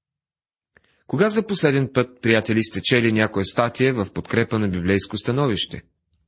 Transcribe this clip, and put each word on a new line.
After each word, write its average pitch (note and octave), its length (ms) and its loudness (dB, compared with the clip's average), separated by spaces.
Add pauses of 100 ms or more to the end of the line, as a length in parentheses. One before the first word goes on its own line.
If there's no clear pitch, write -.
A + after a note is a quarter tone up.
(1080)
Кога F#3+ 220 0
за G#3+ 180 0
последен C#3 460 2
път, - 280 -2
приятели, A2+ 420 2
сте - 200 -6
чели A#2 280 2
някоя G#2+ 340 0
статия B2+ 480 0
в G#2 200 -4
подкрепа A2 460 -2
на G#2 80 0
библейско F#2 500 -2
становище? B2 640 -4 (440)